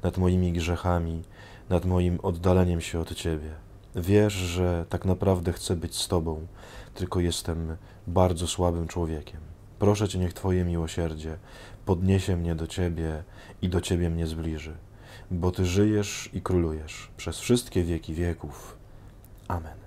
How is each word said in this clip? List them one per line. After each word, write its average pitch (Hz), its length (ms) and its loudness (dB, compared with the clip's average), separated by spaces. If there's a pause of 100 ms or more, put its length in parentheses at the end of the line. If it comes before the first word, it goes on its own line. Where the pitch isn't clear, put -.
nad 90 160 0
moimi 90 340 4
grzechami, 85 680 0 (460)
nad 87 160 2
moim 90 380 4
oddaleniem 90 580 4
się 82 200 -4
od 82 140 -4
Ciebie. 78 360 -4 (440)
Wiesz, 104 380 4
że 87 560 0
tak - 160 -4
naprawdę 92 480 2
chcę - 240 -2
być 82 200 -6
z - 120 -4
Tobą, 82 380 -2 (480)
tylko 90 260 -2
jestem 82 560 -2 (300)
bardzo 87 400 4
słabym 85 420 0
człowiekiem. 80 520 -6 (380)
Proszę 104 300 4
Cię, 92 100 -2
niech 90 140 0
Twoje 92 320 0
miłosierdzie 80 720 -4 (480)
podniesie 95 520 4
mnie 85 180 0
do 82 120 -4
Ciebie 82 560 -2 (400)
i 92 60 0
do 87 120 2
Ciebie 87 300 2
mnie 82 160 0
zbliży, 80 500 -6 (540)
bo 90 200 0
Ty 92 160 0
żyjesz 101 680 2
i 90 100 -6
królujesz 78 760 0
przez - 220 -6
wszystkie 120 460 2
wieki 82 300 -4
wieków. 82 600 -6 (720)
Amen. 82 380 -6